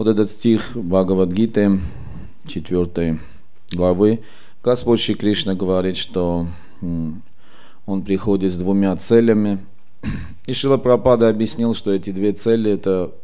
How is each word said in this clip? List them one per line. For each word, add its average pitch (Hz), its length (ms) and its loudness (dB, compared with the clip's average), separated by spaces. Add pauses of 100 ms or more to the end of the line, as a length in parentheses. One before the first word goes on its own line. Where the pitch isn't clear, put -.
Вот 107 60 0
этот 104 240 4
стих 113 420 2
Бхагавадгиты, 95 1040 2 (680)
четвертой 87 720 -2 (520)
главы, 92 500 2 (420)
Господь 120 360 2
Шри 110 140 0
Кришна 101 400 0
говорит, 92 420 0
что, 87 520 -2 (340)
м, 82 400 -4 (640)
он 98 160 -2
приходит 95 500 0
с 90 40 -4
двумя 95 400 2
целями. 107 640 4 (880)
И 135 60 -4
Шрила 135 240 2
Прабхупада 120 520 4
объяснил, 110 460 0
что 101 180 -2
эти 98 160 -2
две 98 220 0
цели — 113 420 2
это 92 380 0 (120)